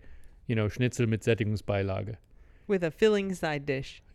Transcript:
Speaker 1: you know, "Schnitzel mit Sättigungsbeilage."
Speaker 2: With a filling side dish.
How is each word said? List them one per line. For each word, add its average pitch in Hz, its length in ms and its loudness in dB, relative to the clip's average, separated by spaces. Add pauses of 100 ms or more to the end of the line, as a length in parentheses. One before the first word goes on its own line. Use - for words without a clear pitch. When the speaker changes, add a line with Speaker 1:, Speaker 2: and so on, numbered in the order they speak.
(480)
Speaker 1:
you 120 80 0
know, 110 140 2
"Schnitzel 123 380 0
mit 110 140 0
Sättigungsbeilage." 104 960 0 (500)
Speaker 2:
With 190 180 0
a 165 80 0
filling 202 440 2
side 147 320 -4
dish. 139 340 -4 (140)